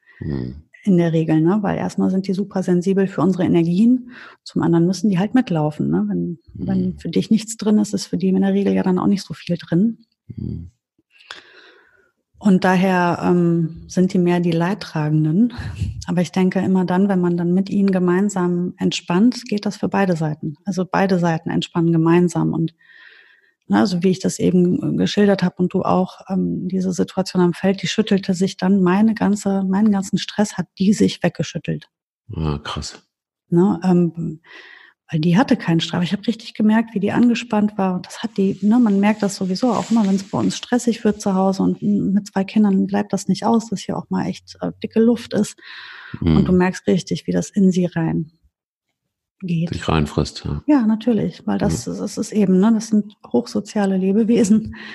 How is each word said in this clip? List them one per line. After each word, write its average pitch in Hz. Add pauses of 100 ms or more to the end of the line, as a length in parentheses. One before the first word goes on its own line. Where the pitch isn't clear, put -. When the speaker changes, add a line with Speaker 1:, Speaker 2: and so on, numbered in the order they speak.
(180)
Speaker 1:
Hm. 67 (220)
Speaker 2:
In 185
der 170
Regel, 160
ne? 175
Weil 180
erstmal 190
sind 190
die 202
super 190
sensibel 185
für 190
unsere 180
Energien, 175 (340)
zum -
anderen 170
müssen 190
die 180
halt 202
mitlaufen, 156
ne? 185
Wenn, 175 (180)
Speaker 1:
Hm. -
Speaker 2:
wenn 185
für -
dich 185
nichts -
drin 214
ist, 208
ist 196
für -
die 180
in 190
der 196
Regel 196
ja 190
dann 185
auch -
nicht 202
so 160
viel -
drin. 202 (360)
Speaker 1:
Hm. 85 (1700)
Speaker 2:
Und 190
daher, 185
ähm, 170
sind 185
die 190
mehr 175
die 170
Leidtragenden. 165 (520)
Aber 180
ich 170
denke 185
immer 185
dann, 185
wenn 190
man 175
dann 175
mit 190
ihnen 196
gemeinsam 180
entspannt, 185
geht 208
das 202
für 196
beide 190
Seiten. 156 (100)
Also 185
beide 185
Seiten 170
entspannen 170
gemeinsam 165
und 160 (920)
ne, 208
so 180
wie 190
ich 185
das 180
eben, 180
äh, -
geschildert 196
habe 175
und 180
du 185
auch, -
ähm, 180
diese 185
Situation 185
am 175
Feld, 190
die 170
schüttelte 196
sich 185
dann, 190
meine 202
ganze, 196
meinen 196
ganzen 196
Stress -
hat 175 (120)
die 190
sich 190
weggeschüttelt. 151 (460)
Speaker 1:
Ah, 76
krass. - (460)
Speaker 2:
Ne, 175
ähm, 170 (680)
weil 160
die 170
hatte -
keinen 165
Stress. 170
Ich 165
habe -
richtig -
gemerkt, 220
wie 208
die 196
angespannt 226
war. 190
Und 180
das -
hat 220
die, 196
ne, 214
man 202
merkt 214
das 202
sowieso 190
auch 190
immer, 226
wenn's 196
bei -
uns -
stressig -
wird 208
zu 196
Hause 190
und 180
m-, 196
mit 202
zwei -
Kindern 196
bleibt 202
das -
nicht 190
aus, 226
dass 190
hier -
auch -
mal 185
echt, -
äh, 175 (100)
dicke -
Luft 226
ist. - (640)
Und -
du 180
Speaker 1:
Mhm. 185
Speaker 2:
merkst 185
richtig, 185
wie 180
das 175
in 190
sie 180
rein 165 (1080)
geht. 170
Speaker 1:
Dich -
reinfrisst, 73
ja. 76
Speaker 2:
Ja, 269
natürlich, 214
weil 196
das, 165
Speaker 1:
Ja. 175
Speaker 2:
das -
ist -
eben, 190
ne, 214
das 220
sind 208 (100)
hochsoziale 208
Lebewesen. 208 (180)